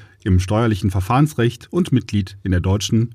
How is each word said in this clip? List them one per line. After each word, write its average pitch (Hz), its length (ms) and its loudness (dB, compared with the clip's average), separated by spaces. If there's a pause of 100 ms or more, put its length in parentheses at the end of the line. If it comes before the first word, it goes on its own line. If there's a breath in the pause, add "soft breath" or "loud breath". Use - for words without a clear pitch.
(240 loud breath)
im 92 160 4
steuerlichen 104 500 0
Verfahrensrecht, 120 800 0
und 175 220 -2
Mitglied 101 520 -2
in 95 80 -2
der 90 100 2
Deutschen 104 540 0